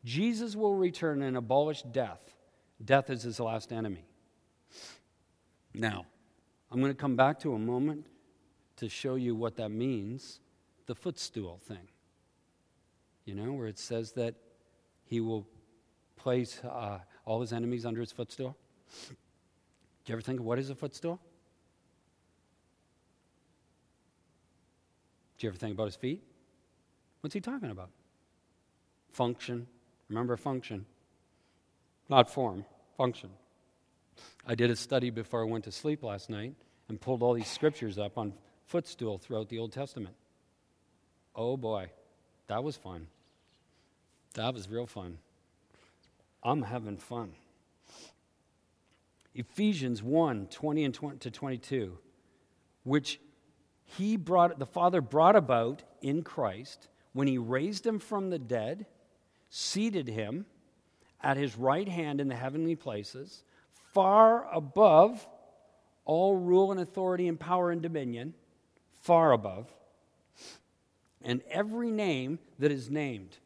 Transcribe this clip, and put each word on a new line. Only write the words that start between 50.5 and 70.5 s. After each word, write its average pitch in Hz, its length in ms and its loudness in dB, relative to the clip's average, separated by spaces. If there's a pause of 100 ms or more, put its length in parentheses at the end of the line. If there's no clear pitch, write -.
and 131 100 -2
twen-, 143 260 -10
to 123 100 -10
twenty-two, 117 680 -6 (840)
which 139 360 0 (640)
he 208 320 -2
brought, 175 420 4
the 135 80 -4
Father 175 340 4
brought 156 340 8
about 131 480 4 (200)
in 143 200 0
Christ 113 680 -6 (260)
when 139 120 2
he 131 120 2
raised 135 480 -2
him 220 120 0
from 196 320 -4
the 170 80 -4
dead, 123 480 -4 (640)
seated 196 580 -2
him 113 380 -4 (760)
at 139 140 2
his 135 200 -2
right 139 320 2
hand 156 320 -2
in 139 80 0
the 127 60 -4
heavenly 151 420 -4
places, 127 680 -10 (480)
far 214 600 8
above 180 760 8 (760)
all 175 300 4
rule 185 380 6
and 185 80 -2
authority 180 480 0
and 165 100 -2
power 175 320 2
and 170 120 -2
dominion, 143 520 -4 (560)
far 165 420 8
above, 104 400 2 (1500)